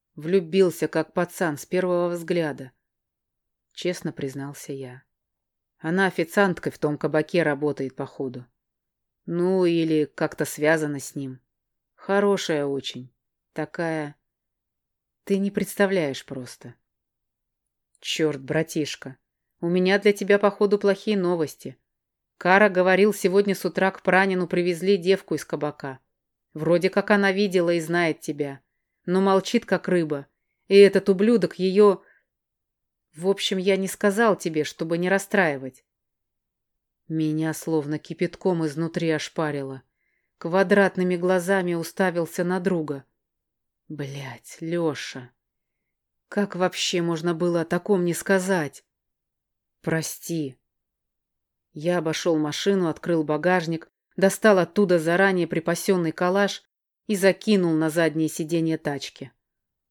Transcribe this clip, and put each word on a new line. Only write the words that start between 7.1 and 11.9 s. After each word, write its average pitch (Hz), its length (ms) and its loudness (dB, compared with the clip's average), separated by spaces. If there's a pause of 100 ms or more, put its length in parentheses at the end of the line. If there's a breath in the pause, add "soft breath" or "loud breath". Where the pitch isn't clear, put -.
работает, 143 520 -2
походу. 131 500 -10 (800)
Ну, 180 400 0
или 160 400 2
как-то - 400 -4
связана 147 540 0
с - 160 -14
ним. 131 240 -10 (560)